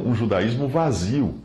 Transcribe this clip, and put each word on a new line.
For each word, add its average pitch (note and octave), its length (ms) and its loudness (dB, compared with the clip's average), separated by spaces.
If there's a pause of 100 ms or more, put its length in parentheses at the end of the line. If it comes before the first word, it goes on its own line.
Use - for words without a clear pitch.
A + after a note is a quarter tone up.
um A#2+ 100 2
judaísmo A2+ 540 0
vazio, B2 760 0